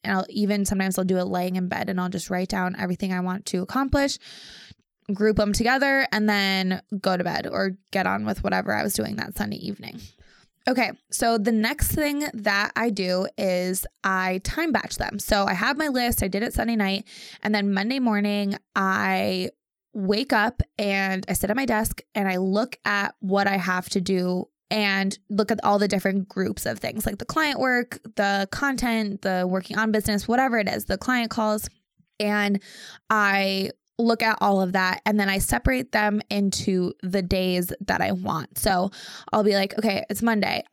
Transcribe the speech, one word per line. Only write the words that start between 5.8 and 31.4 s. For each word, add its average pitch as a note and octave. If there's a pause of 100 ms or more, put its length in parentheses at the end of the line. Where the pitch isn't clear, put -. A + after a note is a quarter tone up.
and G#3+
then F#3+ (180)
go F#3
to F3+
bed E3+
or F#3+ (140)
get F#3+
on G2
with -
whatever G3
I G#3+
was G#3
doing G#3+
that -
Sunday G#3 (100)
evening. - (680)
Okay, A#3+ (180)
so A#3
the G#3+
next A3+
thing D4
that G#3
I A3+
do F#3 (140)
is F#3 (160)
I F#3
time D#4+
batch -
them. -
So G3+
I G3
have A#3
my D#4
list, B3
I G3+
did G3
it A#3+
Sunday A#3
night, G3 (340)
and G#3+
then G3+
Monday A3
morning G3+ (200)
I F#3+ (440)
wake G#3
up A3 (160)
and G3
I F#3+
sit F#3+
at G#3+
my C4+
desk A3 (120)
and G3+
I F#3
look G3
at G3+
what G3
I G3
have F3+
to F#3+
do F3+ (220)
and G3 (100)
look G3+
at A3
all G3+
the G#3
different G3
groups G3
of G#3
things, -
like G#3
the A#3
client D#4+
work, B3 (160)
the G3
content, A3+
the F#3
working F#3+
on A3
business, G#3
whatever A#3+
it G3
is, -
the F#3+
client A#3+
calls. G#3+ (520)